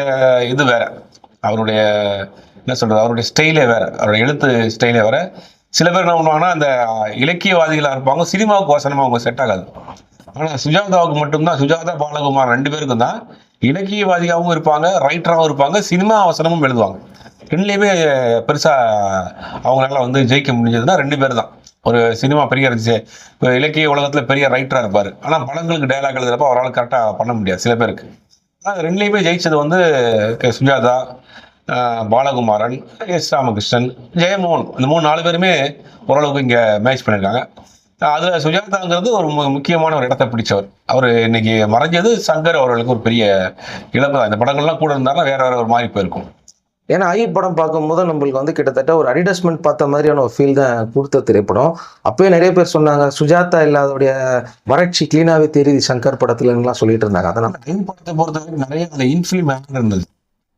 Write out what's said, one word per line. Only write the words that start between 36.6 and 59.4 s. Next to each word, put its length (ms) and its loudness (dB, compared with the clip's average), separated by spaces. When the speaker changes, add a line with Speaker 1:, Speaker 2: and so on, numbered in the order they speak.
Speaker 1:
மேட்ச் 240 0
பண்ணிருக்காங்க. 360 -2
அதுல 380 0
சுஜாதாங்கிறது 720 -2
ஒரு 160 0
மு-, 220 -2
முக்கியமான 460 0
ஒரு 100 -2
இடத்தை 220 0
பிடிச்சவர். 400 -2
அவரு 380 2
இன்னைக்கு 300 2
மறைஞ்சது 420 2
சங்கர் 360 0
அவர்களுக்கு 360 0
ஒரு 80 -2
பெரிய 240 0
இழப்பு 260 0
தான். 140 2
இந்த 60 -2
படங்கள்லாம் 400 0
கூட 140 0
இருந்தாலும் 320 0
வேற 200 0
வேற 120 0
ஒரு 120 -2
மாதிரி 200 0
போயிருக்கும். 400 -6
Speaker 2:
ஏன்னா 200 0
ஐ 180 0
படம் 260 -2
பார்க்கும்போது 520 0
நம்மளுக்கு 360 -2
வந்து 120 -2
கிட்டத்தட்ட 420 0
ஒரு 140 2
அட்வர்டைஸ்மெண்ட் 520 0
பார்த்த 260 0
மாதிரியான 340 2
ஒரு 100 0
ஃபீல் 220 2
தான் 380 0
கொடுத்த 300 0
திரைப்படம். 500 2
அப்பயே 260 2
நிறைய 240 4
பேர் 200 2
சொன்னாங்க, 340 2
சுஜாதா 540 2
இல்லாதோடைய 500 2
வறட்சி 400 2
கிளீனாவே 440 4
தெரியுது 380 4
சங்கர் 340 0
படத்துலன்னுலாம் 600 0
சொல்லிட்டு 240 2
இருந்தாங்க. 280 0
அதனால 200 -2
Speaker 1:
ஐ 100 -6
படத்தை 280 -12
பொறுத்த 260 -2
வரைக்கும் 280 -8
நிறைய 240 -4
அந்த 140 -2
இன்ஃபிலிம் 460 0